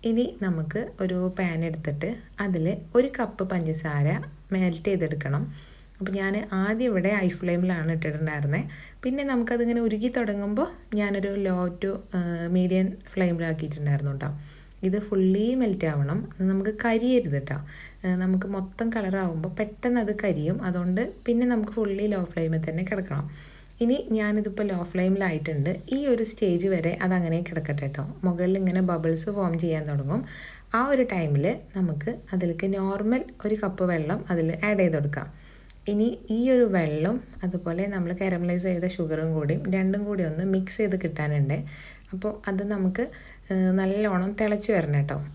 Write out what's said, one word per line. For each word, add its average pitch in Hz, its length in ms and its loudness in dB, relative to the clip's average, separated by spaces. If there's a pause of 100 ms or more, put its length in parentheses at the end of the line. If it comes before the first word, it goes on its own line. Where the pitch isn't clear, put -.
ഇനി 226 160 4 (220)
നമുക്ക് 160 340 -2 (220)
ഒരു 180 160 0 (180)
പാൻ 165 320 0
എടുത്തിട്ട് 156 420 -4 (360)
അതിൽ 165 180 2 (340)
ഒരു 254 200 4
കപ്പ് 208 340 -4
പഞ്ചസാര 156 540 0 (480)
മെൽറ്റ് 185 360 0
ചെയ്തെടുക്കണം. 147 540 0 (520)
അപ്പോൾ 190 240 -4
ഞാൻ 196 120 0 (280)
ആദ്യം 220 300 2
ഇവിടെ 190 260 2
ഹൈ 185 100 2 (120)
ഫ്ലെയിമിലാണ് 175 560 2
ഇട്ടിട്ടുണ്ടായിരുന്നത്. 151 680 0 (400)
പിന്നെ 269 260 0
നമുക്കതിങ്ങനെ 233 580 2
ഉരുകി 214 280 0
തുടങ്ങുമ്പോൾ 208 520 0 (320)
ഞാനൊരു 196 300 0 (160)
low 180 160 2 (200)
to, 196 100 0 (260)
ഏഹ്, 170 380 -2
മീഡിയം 185 320 4 (240)
ഫ്ലെയിമിലാക്കിയിട്ടുണ്ടായിരുന്നു 151 1080 0
ട്ടോ. 139 80 -4 (580)
ഇത് 190 100 2 (100)
ഫുള്ളി 190 380 4 (160)
മെൽറ്റ് 196 300 2
ആവണം. 147 280 0 (140)
അത് 190 180 -4
നമുക്ക് 196 220 0 (120)
കരിയരുത് 226 520 4 (100)
ട്ടോ. 143 100 -4 (480)
ഏഹ്, 180 180 2
നമുക്ക് 185 320 2
മൊത്തം 196 400 -4
കളറാവുമ്പോൾ 190 640 -2
പെട്ടെന്ന് 233 460 0
അത് 208 80 0 (100)
കരിയും. 165 340 0 (120)
അതുകൊണ്ട് 180 340 0 (240)
പിന്നെ 240 260 4
നമുക്ക് 214 240 0
ഫുള്ളി 202 360 0
ലോ 185 80 0 (120)
ഫ്ലെയിമിൽ 160 340 0
തന്നെ 170 220 -2
കിടക്കണം. 185 380 -2 (580)
ഇനി 254 140 4 (200)
ഞാനിതിപ്പോൾ 208 520 0
ലോ 180 80 -2 (120)
ഫ്ലെയിമിലായിട്ടുണ്ട്. 180 800 0 (240)
ഈ 277 60 0 (120)
ഒരു 226 180 2
സ്റ്റേജ് 180 440 2
വരെ 165 180 0 (120)
അതങ്ങനെ 175 340 2 (120)
കിടക്കട്ടെ 143 440 -2
ട്ടോ. 151 100 -4 (220)
മുകളിൽ 180 360 2
ഇങ്ങനെ 185 280 4
ബബിൾസ് 160 380 0 (100)
ഫോം 170 240 2
ചെയ്യാൻ 156 280 0
തുടങ്ങും. 143 320 0 (560)
ആ 247 40 4 (120)
ഒരു 254 100 6 (100)
ടൈമിൽ 147 320 2 (320)
നമുക്ക് 175 340 0 (200)
അതിലേക്ക് 180 360 0 (100)
നോർമൽ 202 440 0 (220)
ഒരു 214 180 2
കപ്പ് 185 300 -2
വെള്ളം 147 280 0 (120)
അതിൽ 165 160 2 (200)
ആഡ് 196 140 2
ചെയ്ത് 160 160 4
കൊടുക്കാം. 143 300 -2 (640)
ഇനി 208 140 4 (300)
ഈ - 20 0 (160)
ഒരു 247 120 8 (100)
വെള്ളം 160 400 2 (300)
അതുപോലെ 175 380 -2 (100)
നമ്മൾ 175 260 -2
കാരമലൈസ് 180 480 0
ചെയ്ത 180 260 0
ഷുഗറും 160 440 -2
കൂടി 151 180 2 (200)
രണ്ടും 190 320 2
കൂടി 196 220 0
ഒന്ന് 160 220 -2
മിക്സ് 190 300 0
ചെയ്ത് 190 200 2
കിട്ടാനുണ്ട്. 147 560 0 (560)
അപ്പോൾ 208 180 -4 (180)
അത് 190 120 -2 (120)
നമുക്ക്, 190 300 0 (500)
ഏഹ്, 185 260 4
നല്ലോണം 190 500 2 (100)
തിളച്ച് 208 360 2
വരണം 147 320 2
ട്ടോ. - 100 -2 (180)